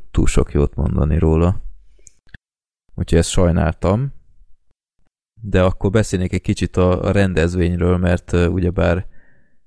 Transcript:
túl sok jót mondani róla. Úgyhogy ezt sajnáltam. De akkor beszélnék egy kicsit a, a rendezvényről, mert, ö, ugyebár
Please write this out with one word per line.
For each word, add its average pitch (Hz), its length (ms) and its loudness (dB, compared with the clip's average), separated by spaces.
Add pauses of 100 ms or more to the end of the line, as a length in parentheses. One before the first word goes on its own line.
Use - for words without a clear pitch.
(100)
túl 78 160 0
sok - 260 0
jót 73 220 0
mondani 71 440 -2
róla. 82 440 2 (1300)
Úgyhogy 82 240 0
ezt 82 120 0
sajnáltam. 87 840 0 (1300)
De 95 220 0
akkor 95 280 0
beszélnék 95 420 -2
egy 92 80 -2
kicsit - 360 -4
a, 90 260 2
a 92 80 -2
rendezvényről, 87 840 0
mert, 87 360 -2
ö, 87 140 2
ugyebár 87 600 0 (600)